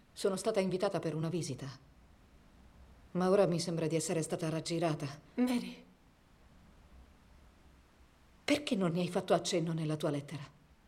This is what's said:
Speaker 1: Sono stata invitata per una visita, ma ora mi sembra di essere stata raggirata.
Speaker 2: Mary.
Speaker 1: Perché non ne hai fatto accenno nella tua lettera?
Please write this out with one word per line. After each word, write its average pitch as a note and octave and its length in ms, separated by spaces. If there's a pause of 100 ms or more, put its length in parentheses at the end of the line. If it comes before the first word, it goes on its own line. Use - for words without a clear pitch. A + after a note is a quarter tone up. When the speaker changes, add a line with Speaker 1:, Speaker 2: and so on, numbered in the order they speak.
(120)
Speaker 1:
Sono G3 240
stata G#3 240
invitata F#3+ 400
per D#3 160
una D#3+ 140
visita, D3 380 (1400)
ma F3+ 180
ora G3 160
mi E3 140
sembra E3 280
di D#3+ 80
essere D#3+ 260
stata E3 280
raggirata. D#3 580 (280)
Speaker 2:
Mary. B3 500 (2500)
Speaker 1:
Perché - 320
non F#3 160
ne F3 100
hai F3 80
fatto - 240
accenno E3 400
nella D#3+ 220
tua D#3 140
lettera? C#3+ 460 (320)